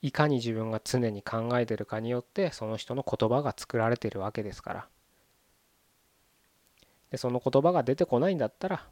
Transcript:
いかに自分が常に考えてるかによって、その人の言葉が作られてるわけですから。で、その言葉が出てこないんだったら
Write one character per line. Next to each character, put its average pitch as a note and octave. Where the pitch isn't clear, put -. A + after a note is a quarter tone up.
い D3
か D3+
に D3
自 A#2
分 A2
が A2
常 B2
に G2+
考 A2+
え A#2+
て A2+
る G#2
か A2
に A2+
よ B2
っ -
て、 F#3+
そ -
の A2
人 -
の C3
言 -
葉 B2+
が C#3
作 -
ら A2+
れ A#2+
て A2+
る G2+
わ G2
け A2+
で G#2
す -
か -
ら。 -
で、 C3+
そ B2
の B2
言 C#3
葉 E3
が E3
出 B2+
て C3+
こ A#2+
な E3+
い F#3+
ん -
だ B2
っ -
た -
ら -